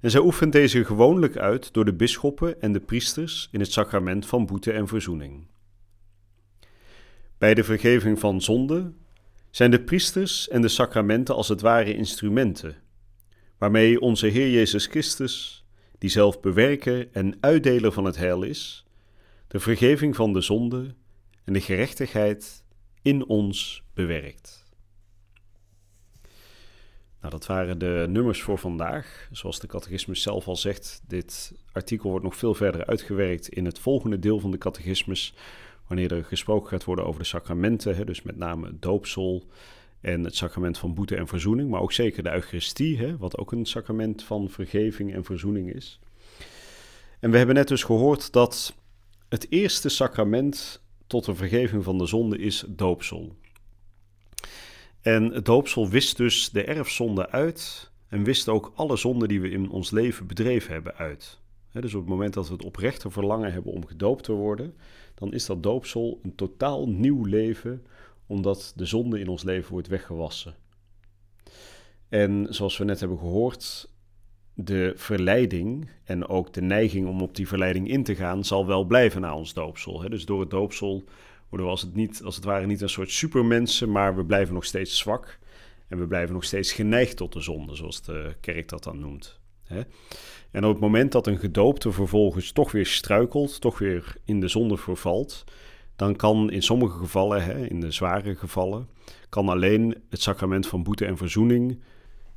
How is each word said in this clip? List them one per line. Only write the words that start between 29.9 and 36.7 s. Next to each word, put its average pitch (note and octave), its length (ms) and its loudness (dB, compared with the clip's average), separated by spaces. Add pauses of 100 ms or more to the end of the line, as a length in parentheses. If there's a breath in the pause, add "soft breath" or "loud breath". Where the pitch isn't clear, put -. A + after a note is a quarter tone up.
zelf G2+ 260 -4
al F#2 80 -4
zegt, - 520 -8
dit - 460 -10 (180)
artikel G2+ 380 -6
wordt F#2 160 -4
nog F#2+ 100 -6
veel A2+ 180 0
verder F2 320 0
uitgewerkt F#2+ 640 -2
in F#2 180 -6
het E2+ 140 -6
volgende A#2+ 400 0
deel G#2 200 2
van F#2+ 120 -4
de F#2 60 -4
catechismus, F#2 760 -6 (540 loud breath)
wanneer F2+ 260 -2
er E2+ 100 -4
gesproken G2+ 460 -2
gaat F#2 140 -6